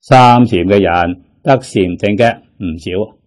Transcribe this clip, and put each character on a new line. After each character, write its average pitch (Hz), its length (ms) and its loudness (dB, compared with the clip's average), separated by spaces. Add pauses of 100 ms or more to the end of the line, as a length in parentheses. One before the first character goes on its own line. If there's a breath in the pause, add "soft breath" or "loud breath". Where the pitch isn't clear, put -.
三 123 420 4
禪 95 220 -2
嘅 101 160 2
人 87 440 -4 (180)
得 135 160 0
禪 92 400 -4
定 101 180 -4
嘅 117 240 -2 (180)
唔 80 200 -10
少 95 480 -10